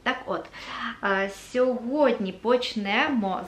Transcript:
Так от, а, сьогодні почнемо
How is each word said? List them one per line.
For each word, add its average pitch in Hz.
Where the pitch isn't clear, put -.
Так -
от, 175
а, 196
сьогодні 247
почнемо 226